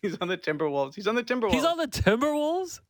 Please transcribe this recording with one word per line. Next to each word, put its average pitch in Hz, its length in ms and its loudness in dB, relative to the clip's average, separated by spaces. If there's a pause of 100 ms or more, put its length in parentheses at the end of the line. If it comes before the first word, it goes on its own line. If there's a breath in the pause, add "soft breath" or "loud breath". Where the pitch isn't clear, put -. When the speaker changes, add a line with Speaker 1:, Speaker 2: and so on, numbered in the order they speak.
Speaker 1:
he's 165 160 -4
on 180 100 -4
the 180 100 -2
Timberwolves. 147 580 -2
He's 202 120 -8
on 226 80 2
the 240 80 0
Timberwolves. 233 300 0
Speaker 2:
He's 262 100 4
on 330 140 2
the 320 100 -2
Timberwolves? 294 1040 0